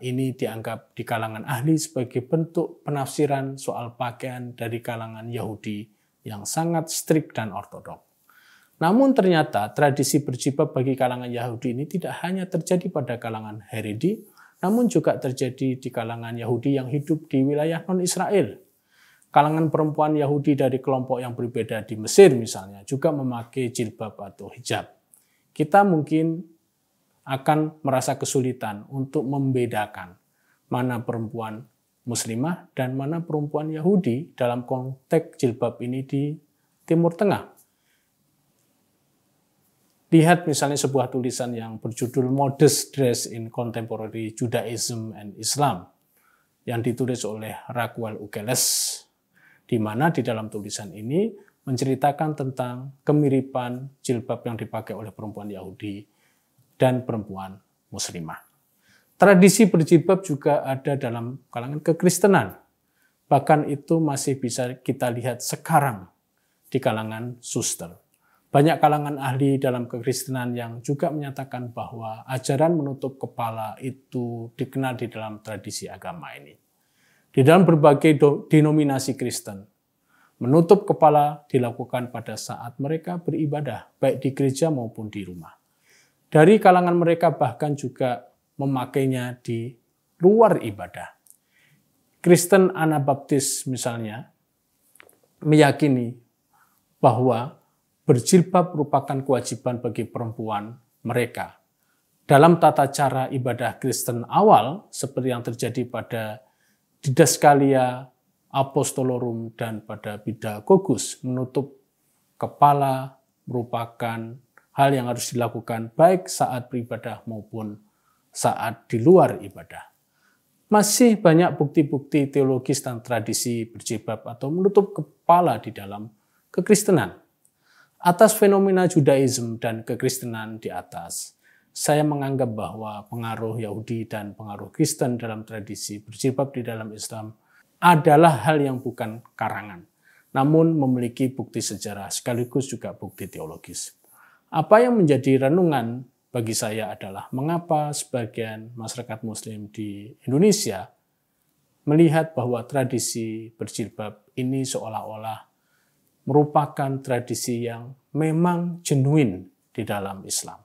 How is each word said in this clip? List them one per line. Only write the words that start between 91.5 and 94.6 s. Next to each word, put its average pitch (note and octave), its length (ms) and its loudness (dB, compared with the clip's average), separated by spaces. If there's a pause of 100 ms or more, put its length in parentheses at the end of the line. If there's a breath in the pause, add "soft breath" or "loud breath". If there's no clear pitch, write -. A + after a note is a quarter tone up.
Kristen F3+ 560 6
Anabaptis C#3+ 920 0
misalnya A#2 580 -6 (1200)